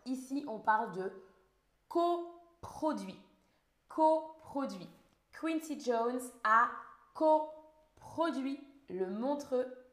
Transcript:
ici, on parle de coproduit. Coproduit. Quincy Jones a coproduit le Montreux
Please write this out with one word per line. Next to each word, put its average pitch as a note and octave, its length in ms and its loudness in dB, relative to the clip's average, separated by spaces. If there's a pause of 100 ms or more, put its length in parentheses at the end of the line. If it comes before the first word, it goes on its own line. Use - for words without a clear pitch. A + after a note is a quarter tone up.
ici, C4 420 -4
on A3 120 -6
parle G#3+ 340 2
de F#3+ 180 -4 (800)
coproduit. E4+ 1300 -2 (680)
Coproduit. D#4 1000 0 (440)
Quincy D#4 480 -4
Jones A#3+ 400 0 (240)
a A3+ 240 6 (440)
coproduit D#4 1500 0 (220)
le F#3 200 -4
Montreux B3+ 680 -2 (180)